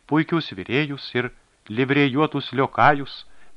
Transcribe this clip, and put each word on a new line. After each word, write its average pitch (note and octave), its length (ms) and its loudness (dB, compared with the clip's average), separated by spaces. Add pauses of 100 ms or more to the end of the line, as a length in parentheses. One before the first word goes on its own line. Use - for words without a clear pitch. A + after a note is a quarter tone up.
puikius D#3 460 0
virėjus C3 600 -4
ir A#2+ 160 0 (360)
livrėjuotus C3+ 880 0
liokajus, C3+ 680 2 (340)